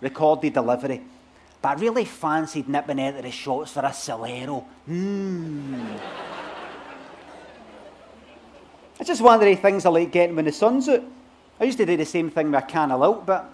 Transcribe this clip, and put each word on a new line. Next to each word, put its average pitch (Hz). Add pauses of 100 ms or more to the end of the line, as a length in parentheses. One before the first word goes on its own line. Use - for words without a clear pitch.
recorded 151
delivery, 123 (600)
but 135
I 139
really 226
fancied 156
nipping 143
out 139
of 131
the 123
shops 139
for 147
a 139
Solero. 127 (240)
Mm. 160 (3000)
It's -
just 294
one 233
of 220
the 202
things 196
I 185
like 165
getting 175
when 156
the 151
sun's 247
out. 247 (560)
I 220
used 254
to 220
do 175
the 156
same 165
thing 151
with 135
a -
can 151
of 127
Lilt, 190
but 180